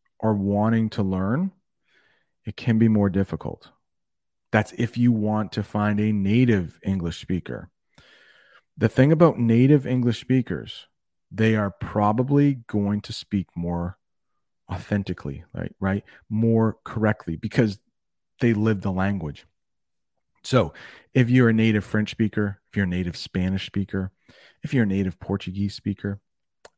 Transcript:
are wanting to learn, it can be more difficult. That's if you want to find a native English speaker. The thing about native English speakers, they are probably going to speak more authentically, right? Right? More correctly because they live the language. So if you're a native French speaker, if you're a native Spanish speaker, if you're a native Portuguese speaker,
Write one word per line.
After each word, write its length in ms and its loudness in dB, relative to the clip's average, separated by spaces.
are 160 0
wanting 560 0
to 120 -4
learn, 500 -2
it 120 -12
can 220 0
be 100 6
more 220 2
difficult. 600 -6
That's 220 0
if 240 -4
you 160 4
want 400 -2
to 100 -4
find 380 -2
a 100 0
native 720 2
English 380 -4
speaker. 480 -8
The 100 2
thing 240 4
about 260 6
native 480 4
English 340 0
speakers, 680 -4
they 260 2
are 140 0
probably 960 0
going 360 -2
to 100 -16
speak 420 -4
more 440 -6
authentically, 800 -6
right? 280 -10
Right? 240 -2
More 540 2
correctly 520 -2
because 420 0
they 140 4
live 260 0
the 120 -4
language. 540 -4
So 280 0
if 160 4
you're 220 6
a 40 2
native 300 2
French 260 -2
speaker, 500 -2
if 60 -20
you're 100 0
a 20 -2
native 280 -4
Spanish 500 -4
speaker, 460 -6
if 100 -8
you're 120 2
a 20 2
native 320 -2
Portuguese 560 -6
speaker, 460 -8